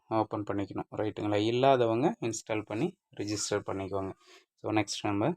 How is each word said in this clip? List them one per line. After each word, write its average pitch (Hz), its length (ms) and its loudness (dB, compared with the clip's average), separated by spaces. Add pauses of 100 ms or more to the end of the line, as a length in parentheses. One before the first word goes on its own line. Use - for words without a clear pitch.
(120)
ஓப்பன் 107 340 0
பண்ணிக்கணும், 101 480 -4
ரைட்டுங்களா? 104 500 0
இல்லாதவங்க 123 640 4 (140)
இன்ஸ்டால் 110 420 -4
பண்ணி 117 240 -2 (280)
ரிஜிஸ்டர் 104 480 -2
பண்ணிக்கோங்க. 95 480 -4 (420)
So, 107 180 -6
நெக்ஸ்ட் 107 320 0
நம்ம 104 320 2